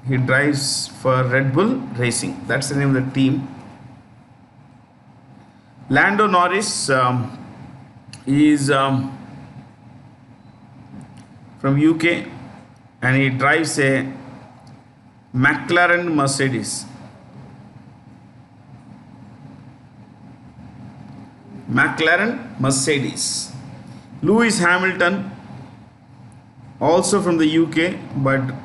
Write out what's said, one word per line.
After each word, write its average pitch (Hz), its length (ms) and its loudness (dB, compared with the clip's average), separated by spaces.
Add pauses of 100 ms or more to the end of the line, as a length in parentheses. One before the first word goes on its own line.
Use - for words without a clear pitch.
He 131 100 0
drives 135 720 0
for 127 360 0
Red 131 280 2
Bull 202 240 2 (200)
Racing. - 500 -2
That's 135 240 -2
the 147 60 -2
name 139 200 2
of 127 80 2
the 131 80 -4
team. 135 360 2 (2500)
Lando 190 380 4
Norris, 190 640 2
um, 123 460 2 (880)
is, 143 440 4
um, 135 460 2 (2500)
from 139 200 0
U 156 180 6
K, 160 300 0 (760)
and 127 140 2
he 135 120 4
drives 139 500 0
a 135 320 2 (1200)
McLaren 175 800 2
Mercedes. 135 720 0 (4000)
McLaren 160 880 0
Mercedes. 135 960 -2 (680)
Lewis 220 360 2
Hamilton, 180 720 2 (1500)
also 165 420 2
from 175 160 0
the 160 80 4
U 160 220 4
K, 160 300 0 (180)
but 135 240 2 (240)